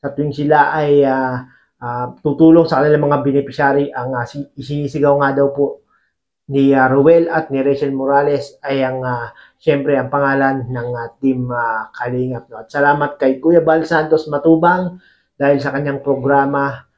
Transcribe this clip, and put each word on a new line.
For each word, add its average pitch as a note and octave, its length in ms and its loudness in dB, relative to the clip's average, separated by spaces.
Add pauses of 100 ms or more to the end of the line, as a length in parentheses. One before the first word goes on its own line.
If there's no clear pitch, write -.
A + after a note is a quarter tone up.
sa - 160 -10
tuwing D3 160 -2
sila D3 400 2
ay, C#3+ 320 4
ah, C3 400 -2 (400)
ah, B2 240 -6 (160)
tutulong D#3+ 400 6
sa C#3 160 0
kanilang D3 240 2
mga C#3+ 160 2
beneficiary, C#3 720 0
ang, B2+ 240 -8
ah, A#2+ 80 -6
si-, C#3 320 -12
isinisigaw C#3+ 640 0
nga C#3 160 0
daw C#3 160 2
po - 320 -4 (640)
ni, C#3 240 2
ah, C3+ 160 4
Roel D#3+ 400 4
at D#3+ 240 -4
ni C3+ 80 -4
Rachel C#3 320 -2
Morales C#3 720 -2
ay C#3 180 -2
ang, C3 220 -4
ah, A#2+ 240 -6 (320)
syempre C#3+ 340 0
ang B2+ 160 -2
pangalan C#3 560 0
ng, A#2+ 300 -6
ah, A#2 120 -8 (120)
Team, B2+ 320 -2
ah, A2+ 420 -4
Kalingap, B2+ 560 -6
no? A2+ 140 -16
At - 80 -20
salamat C#3+ 480 0
kay C3+ 180 0
Kuya E3 240 4
Bal D#3 240 0
Santos D#3 400 0
Matubang E3+ 720 0 (380)
dahil C#3 260 0
sa C#3 80 -4
kanyang C#3 320 -6
programa C#3 840 0 (140)